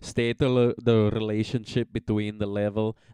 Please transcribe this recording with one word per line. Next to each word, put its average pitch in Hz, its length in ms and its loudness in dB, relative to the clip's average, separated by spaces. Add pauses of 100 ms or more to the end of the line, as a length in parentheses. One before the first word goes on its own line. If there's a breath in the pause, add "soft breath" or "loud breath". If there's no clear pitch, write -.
State 117 380 -2
the, 143 100 2
le-, 123 300 4
the 113 340 4
relationship 110 800 -2
between 107 460 -4
the 104 80 -2
level 104 500 -2 (180 soft breath)